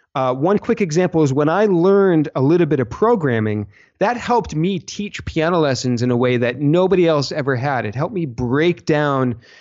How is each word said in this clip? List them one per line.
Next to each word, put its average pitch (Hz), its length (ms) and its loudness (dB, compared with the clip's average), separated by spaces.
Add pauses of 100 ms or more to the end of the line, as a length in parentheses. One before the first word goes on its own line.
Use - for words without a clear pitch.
(160)
Uh, 131 180 0
one 165 240 0
quick - 240 -2
example 160 400 0
is 143 100 2
when 147 180 0
I 196 180 2
learned 180 680 2
a 143 60 -2
little 170 240 4
bit 147 140 0
of 113 100 -2
programming, 117 800 0 (320)
that 233 180 0
helped 220 380 -2
me 170 240 -2
teach - 460 -12
piano 165 340 0
lessons 127 420 0
in 127 80 0
a 123 80 2
way 123 200 2
that 123 220 -2
nobody 175 480 2
else 147 240 0
ever 139 240 -2
had. 123 300 -2
It 107 80 -6
helped 160 220 -6
me 170 100 -4
break 135 600 -2
down 139 540 0 (200)